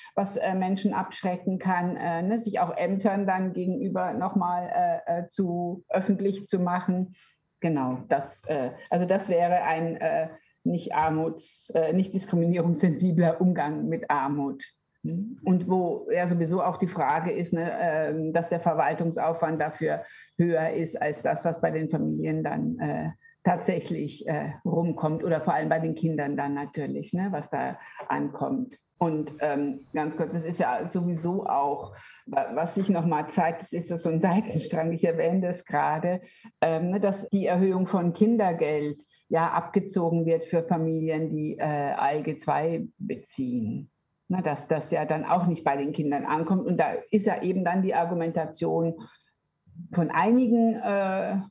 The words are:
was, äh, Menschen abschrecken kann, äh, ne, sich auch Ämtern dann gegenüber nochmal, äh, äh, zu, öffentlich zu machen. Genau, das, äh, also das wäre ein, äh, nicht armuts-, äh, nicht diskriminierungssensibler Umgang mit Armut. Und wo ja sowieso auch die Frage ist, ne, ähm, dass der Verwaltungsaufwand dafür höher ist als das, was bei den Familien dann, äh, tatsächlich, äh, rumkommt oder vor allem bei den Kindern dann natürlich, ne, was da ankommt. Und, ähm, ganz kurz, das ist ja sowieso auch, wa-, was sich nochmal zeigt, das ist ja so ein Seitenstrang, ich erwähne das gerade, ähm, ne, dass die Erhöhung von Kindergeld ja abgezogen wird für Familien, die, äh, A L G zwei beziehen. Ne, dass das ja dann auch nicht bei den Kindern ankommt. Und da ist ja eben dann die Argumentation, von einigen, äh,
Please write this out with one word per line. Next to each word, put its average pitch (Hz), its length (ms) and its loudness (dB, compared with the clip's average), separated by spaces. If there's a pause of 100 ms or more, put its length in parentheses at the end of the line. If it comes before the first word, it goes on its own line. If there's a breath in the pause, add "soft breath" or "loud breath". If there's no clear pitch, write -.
(140 loud breath)
was, 196 220 -2
äh, 185 180 0
Menschen 190 400 0
abschrecken 185 640 -2
kann, 180 380 0
äh, 170 260 -2
ne, 208 160 0
sich 220 220 -2
auch 170 160 0
Ämtern 196 500 0
dann 185 260 0
gegenüber 180 640 -2
nochmal, 180 580 0
äh, 170 460 0
äh, 175 80 -6
zu, 175 600 -2
öffentlich 196 580 0
zu 190 140 0
machen. 180 540 0 (440 loud breath)
Genau, 131 400 0 (100)
das, - 380 -2
äh, 135 240 0 (200 loud breath)
also 175 160 2
das 190 220 2
wäre 175 360 4
ein, 165 320 0
äh, 160 320 0 (340 loud breath)
nicht 170 320 -2
armuts-, 160 800 -2
äh, 160 180 4
nicht 190 220 2
diskriminierungssensibler 170 1300 2
Umgang 156 480 2
mit 165 200 -4
Armut. 139 540 0 (400)
Und 185 640 0
wo 180 420 0
ja 175 160 2
sowieso 170 360 2
auch 180 160 0
die 190 80 2
Frage 165 460 0
ist, 170 200 -2
ne, 170 260 0
ähm, 156 540 0
dass 165 160 2
der 170 120 0
Verwaltungsaufwand 160 1000 0
dafür 151 420 -2 (360 loud breath)
höher 165 320 4
ist - 320 -2
als 151 200 -2
das, 160 220 0
was 170 160 0
bei 160 120 2
den 160 180 -2
Familien 156 540 0
dann, 156 340 -2
äh, 156 320 -2 (340 soft breath)
tatsächlich, 170 840 0
äh, 151 240 -2 (140)
rumkommt 160 580 0
oder 160 180 2
vor 170 140 2
allem 160 140 0
bei 160 100 4
den 160 160 -2
Kindern 147 420 0
dann 143 180 -2
natürlich, 143 580 -6
ne, 190 180 0
was 151 180 -4
da 131 300 -4 (300 loud breath)
ankommt. 139 720 -2 (200)
Und, 156 400 0
ähm, 143 440 -2 (100)
ganz 156 240 -4
kurz, 170 160 -4
das 165 120 -4
ist 170 140 -6
ja 127 300 0
sowieso 175 580 -2
auch, 143 480 0 (320 loud breath)
wa-, - 300 -2
was - 180 -2
sich 190 140 0
nochmal 160 400 2
zeigt, 165 340 0
das - 100 -16
ist 175 160 -6
ja 170 100 -2
so 170 100 -2
ein 160 120 2
Seitenstrang, 170 680 0
ich 170 140 -4
erwähne 170 420 0
das 175 180 -6
gerade, 160 580 -2 (380 loud breath)
ähm, 165 300 2
ne, 202 80 0
dass 196 300 0
die 196 180 2
Erhöhung 185 400 4
von 175 260 2
Kindergeld 165 920 2 (240 soft breath)
ja 165 240 2
abgezogen 170 760 0
wird 165 180 2
für 170 200 0
Familien, 160 640 0
die, 151 260 -4
äh, 156 60 -4
A 147 480 0
L 151 140 -2
G 156 140 -4
zwei 156 500 0 (100)
beziehen. 123 920 -6 (360)
Ne, 180 140 0
dass 147 240 -2
das 156 240 0
ja 156 140 0
dann 156 200 -2
auch 175 220 2
nicht 165 160 0
bei 139 140 2
den 143 160 -2
Kindern 151 320 0
ankommt. 165 420 0
Und 175 120 0
da 156 160 2 (180)
ist 202 140 4
ja 190 160 0
eben 185 200 0
dann 180 200 2
die 185 120 0
Argumentation, 165 1000 0 (1000 loud breath)
von 170 180 2
einigen, 226 680 4
äh, 196 600 0 (140)